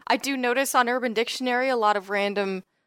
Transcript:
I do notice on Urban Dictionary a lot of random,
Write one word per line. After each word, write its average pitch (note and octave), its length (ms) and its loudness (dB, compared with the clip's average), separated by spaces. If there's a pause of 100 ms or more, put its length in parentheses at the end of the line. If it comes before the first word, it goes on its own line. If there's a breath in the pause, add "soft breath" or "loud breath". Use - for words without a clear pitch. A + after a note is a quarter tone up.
I A#3+ 100 2
do C#4 200 -4
notice B3 380 0
on B3 120 4
Urban B3 260 -2
Dictionary B3 560 -2
a C4 60 0
lot G#3 220 4
of F#3+ 120 -6
random, G3+ 540 -2 (240)